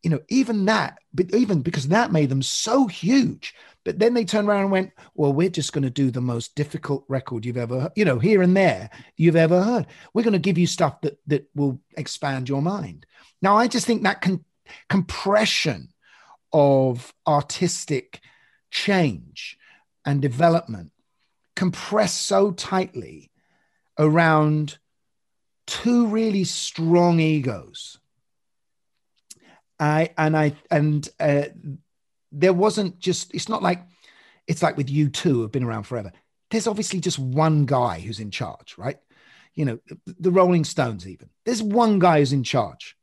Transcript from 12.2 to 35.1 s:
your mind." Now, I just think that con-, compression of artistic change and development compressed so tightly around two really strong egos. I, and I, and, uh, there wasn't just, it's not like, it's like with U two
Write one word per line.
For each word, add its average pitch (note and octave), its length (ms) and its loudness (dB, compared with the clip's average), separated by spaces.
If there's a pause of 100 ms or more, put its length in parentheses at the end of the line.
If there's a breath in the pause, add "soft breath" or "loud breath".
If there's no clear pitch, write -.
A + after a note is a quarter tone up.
your C#3 120 -2
mind." D3+ 440 -6 (360 soft breath)
Now, G3 140 4
I A#3 120 4
just A#3 200 -2
think A3 160 0
that G3 180 -2
con-, F#3 220 -2 (460 loud breath)
compression F#3 1000 0 (600 soft breath)
of C3+ 640 2 (140)
artistic D3+ 960 -4 (500 soft breath)
change D3+ 840 -2 (480 soft breath)
and C#3+ 160 0
development C3 680 0 (640)
compressed F#3 680 -2
so G3+ 260 2
tightly F3 800 -8 (680)
around D3+ 800 2 (880)
two A#3+ 400 0
really G#3+ 360 0
strong E3+ 760 2
egos. C3 800 -2 (1800 soft breath)
I, D#3 360 0
and D#3 220 2
I, D3+ 160 2 (160)
and, D3+ 400 0 (100)
uh, C#3+ 260 2 (880)
there E3 220 2
wasn't G3+ 460 0
just, - 340 -4
it's F3 160 -8
not A3 140 -4
like, F3+ 180 -2 (640 soft breath)
it's - 160 -4
like - 140 0
with C#3 120 -4
U D3 200 0
two C3 320 0